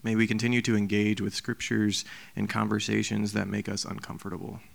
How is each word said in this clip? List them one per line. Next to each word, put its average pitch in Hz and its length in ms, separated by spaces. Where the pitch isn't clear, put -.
May 113 120
we 110 120
continue 117 340
to 117 140
engage 104 460
with 101 120
scriptures 107 720
and 104 140
conversations 107 840
that 101 140
make 104 220
us 101 160
uncomfortable. 101 720